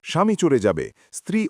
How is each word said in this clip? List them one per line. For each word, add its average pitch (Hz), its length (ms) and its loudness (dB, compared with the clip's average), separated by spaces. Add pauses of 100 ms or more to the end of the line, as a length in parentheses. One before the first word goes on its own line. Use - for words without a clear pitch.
স্বামী 202 300 0
চলে 147 240 2
যাবে, 90 280 0 (260)
স্ত্রী - 380 -4